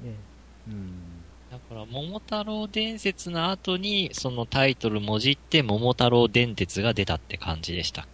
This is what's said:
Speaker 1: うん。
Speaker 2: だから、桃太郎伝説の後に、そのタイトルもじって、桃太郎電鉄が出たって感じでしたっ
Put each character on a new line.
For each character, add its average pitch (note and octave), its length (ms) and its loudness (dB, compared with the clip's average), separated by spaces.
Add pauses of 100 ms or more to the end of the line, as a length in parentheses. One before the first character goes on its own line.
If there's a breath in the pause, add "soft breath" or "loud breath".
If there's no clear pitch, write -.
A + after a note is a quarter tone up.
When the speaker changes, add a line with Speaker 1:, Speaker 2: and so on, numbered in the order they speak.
(680)
Speaker 1:
う - 20 -12
ん。 G2 220 -10 (580)
Speaker 2:
だ B2+ 80 -16
か - 160 -18
ら、 A2 120 -12
桃 D3+ 320 -10
太 G#3+ 260 -4
郎 G#3+ 220 -6
伝 A3 320 -4
説 A3 320 -4
の E3+ 200 0
後 F#3 260 -2
に、 G3 360 -2
そ - 180 -4
の A#2+ 160 -4
タ C3+ 200 4
イ C3+ 100 2
ト A2+ 140 -2
ル G#2+ 100 0
も G#2+ 180 0
じ C3 140 4
っ - 40 2
て、 - 260 4
桃 A2+ 300 2
太 A#2+ 180 4
郎 A#2+ 180 8
電 A#2+ 260 4
鉄 G2 280 -2
が A2+ 120 2
出 G2 100 2
た E2+ 120 0
っ - 40 -8
て - 160 -12
感 D#2+ 260 -6
じ F2 120 -6
で F2+ 100 -4
し - 60 -4
た - 120 -10
っ - 120 -16